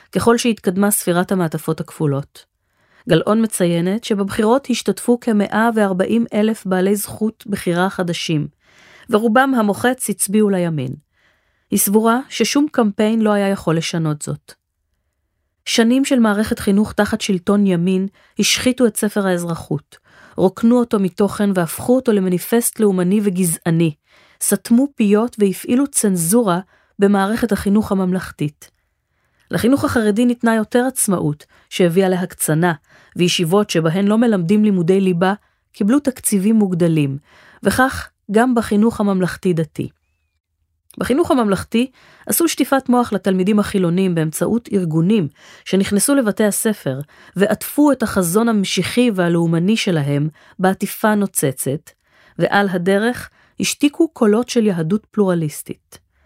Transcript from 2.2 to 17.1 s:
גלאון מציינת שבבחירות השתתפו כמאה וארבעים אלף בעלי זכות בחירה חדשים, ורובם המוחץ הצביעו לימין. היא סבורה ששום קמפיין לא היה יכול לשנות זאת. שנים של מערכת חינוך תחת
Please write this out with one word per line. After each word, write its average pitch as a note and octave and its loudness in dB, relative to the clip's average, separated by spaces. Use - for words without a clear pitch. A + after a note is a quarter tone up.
גלאון G#3 2
מציינת F3+ -2
שבבחירות G#3+ 0
השתתפו A#3+ -2
כמאה A3 0
וארבעים G#3 0
אלף A3 -2
בעלי F#3 0
זכות - -6
בחירה F#3 -2
חדשים, E3 -4
ורובם A#3+ 2
המוחץ A#3+ -2
הצביעו G#3 0
לימין. E3 -2
היא G#3 2
סבורה A3 2
ששום C#4+ 0
קמפיין A3 0
לא G#3+ 2
היה G3+ 0
יכול F3 -2
לשנות D#3+ -4
זאת. - -12
שנים A#3+ 2
של C4 2
מערכת A3 0
חינוך G3+ 0
תחת G#3 -2